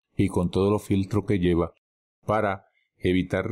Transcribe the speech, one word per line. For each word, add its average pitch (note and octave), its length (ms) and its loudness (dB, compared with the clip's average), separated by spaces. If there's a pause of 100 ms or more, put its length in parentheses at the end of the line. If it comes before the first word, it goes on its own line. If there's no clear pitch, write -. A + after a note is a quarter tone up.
(160)
y G2+ 120 0
con F2 220 0
todos F#2+ 200 2
los G#2 140 0
filtros G2 420 -2
que G#2 140 0
lleva E2+ 320 2 (520)
para G#2 420 -2 (320)
evitar F#2 540 -2